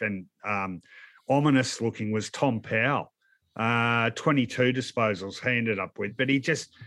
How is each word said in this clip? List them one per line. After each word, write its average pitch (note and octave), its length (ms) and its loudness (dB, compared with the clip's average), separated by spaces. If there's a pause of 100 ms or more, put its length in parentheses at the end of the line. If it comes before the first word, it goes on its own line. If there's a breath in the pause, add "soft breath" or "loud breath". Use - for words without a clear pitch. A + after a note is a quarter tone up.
and, G2 240 -4 (200)
um, F#2+ 360 -4 (480 loud breath)
ominous C3+ 520 4
looking A2 300 -2
was G#2+ 180 -2
Tom B2+ 300 0
Powell. A2+ 520 0 (440)
Uh, A#2 560 2
twenty-two B2+ 640 2
disposals G#2+ 680 -2
he B2 160 0
ended A2+ 220 0
up F#2 180 -6
with, G2+ 200 -4
but C3 120 0
he C#3 100 4
just, D3 320 -4 (160 soft breath)